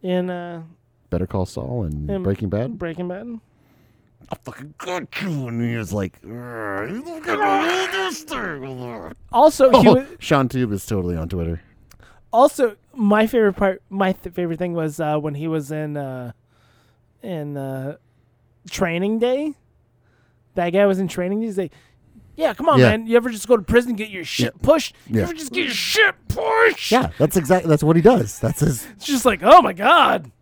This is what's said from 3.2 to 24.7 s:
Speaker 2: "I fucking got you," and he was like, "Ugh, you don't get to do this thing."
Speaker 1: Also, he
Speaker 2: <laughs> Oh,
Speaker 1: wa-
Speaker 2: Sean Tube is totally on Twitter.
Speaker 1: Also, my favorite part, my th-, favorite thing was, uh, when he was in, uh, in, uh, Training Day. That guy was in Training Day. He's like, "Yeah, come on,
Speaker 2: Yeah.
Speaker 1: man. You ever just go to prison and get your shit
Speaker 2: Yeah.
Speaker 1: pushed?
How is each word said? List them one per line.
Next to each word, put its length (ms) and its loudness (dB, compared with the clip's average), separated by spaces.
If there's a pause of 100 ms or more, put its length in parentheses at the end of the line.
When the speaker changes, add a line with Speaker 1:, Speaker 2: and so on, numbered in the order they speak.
Speaker 2:
"I 120 -10
fucking 340 -18
got 440 -8
you," 260 -6
and 140 -4
he 140 -2
was 180 -6
like, 200 -4 (100)
"Ugh, 60 -18
you 760 -8
don't 200 -12
get 100 -2
to 560 0
do 60 -6
this 260 -6
thing." 920 -10 (180)
Speaker 1:
Also, 380 6 (120)
he 60 8
Speaker 2:
<laughs> 0 -
Oh, 80 8
Speaker 1:
wa- 100 0 (140)
Speaker 2:
Sean 300 2
Tube 220 -2
is 140 -6
totally 320 -2
on 120 -6
Twitter. 320 -4 (720)
Speaker 1:
Also, 440 2 (180)
my 320 4
favorite 260 2
part, 360 -2
my 240 -2
th-, 200 -12
favorite 240 -4
thing 160 -4
was, 280 -6
uh, 160 -2
when 180 -6
he 140 -6
was 220 -4
in, 260 -6
uh, 340 -10 (880)
in, 360 -8
uh, 400 -8 (720)
Training 500 -2
Day. 340 -2 (1000)
That 160 -2
guy 140 4
was 140 2
in 100 -2
Training 320 -4
Day. 60 -4
He's 100 -6
like, 160 -6 (640)
"Yeah, 180 -2
come 160 -2
on, 100 6
Speaker 2:
Yeah. 120 8
Speaker 1:
man. 160 -2
You 100 4
ever 120 2
just 180 -10
go 100 6
to 60 -2
prison 280 2
and 60 -4
get 120 -8
your 140 -10
shit 320 -4
Speaker 2:
Yeah. 60 -16
Speaker 1:
pushed? 340 2 (120)